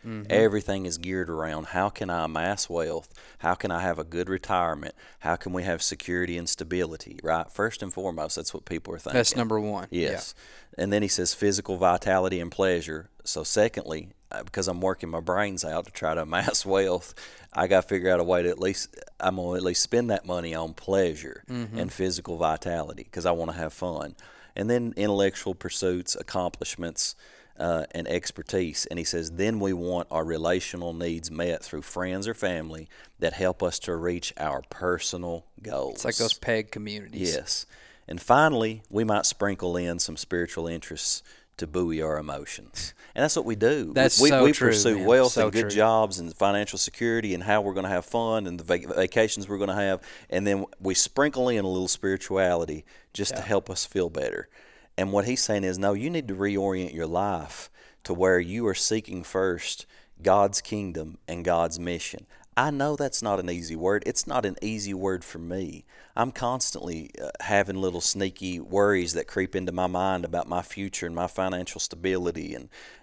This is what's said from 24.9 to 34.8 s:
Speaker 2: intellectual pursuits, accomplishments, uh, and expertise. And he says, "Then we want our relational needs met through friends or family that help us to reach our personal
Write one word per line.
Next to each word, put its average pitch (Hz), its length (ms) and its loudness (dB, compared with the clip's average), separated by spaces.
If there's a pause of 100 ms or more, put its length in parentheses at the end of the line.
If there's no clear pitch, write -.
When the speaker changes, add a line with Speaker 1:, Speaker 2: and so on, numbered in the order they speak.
Speaker 2:
intellectual 98 580 2
pursuits, 90 640 -2
accomplishments, - 960 -4 (420)
uh, 82 360 0
and 85 160 -6
expertise. 85 760 -2
And 82 120 -6
he 82 60 -4
says, 82 280 -4
"Then 104 280 0
we 98 120 2
want 87 380 -2
our 80 140 0
relational 85 680 0
needs 82 380 -4
met 82 320 -2
through 76 200 -8
friends 92 440 -4
or 113 80 -4
family 80 540 -4 (320)
that 82 140 2
help 92 280 0
us 87 180 0
to 87 140 -4
reach 87 440 -2
our 73 300 -2
personal 90 760 -2 (180)